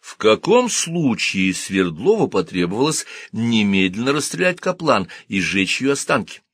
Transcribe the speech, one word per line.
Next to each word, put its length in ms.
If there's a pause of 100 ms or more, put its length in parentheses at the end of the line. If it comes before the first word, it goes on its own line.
В 160
каком 500
случае 840
Свердлову 720
потребовалось 800 (260)
немедленно 800
расстрелять 460
Каплан 500 (180)
и 120
сжечь 400
её 120
останки? 500 (120)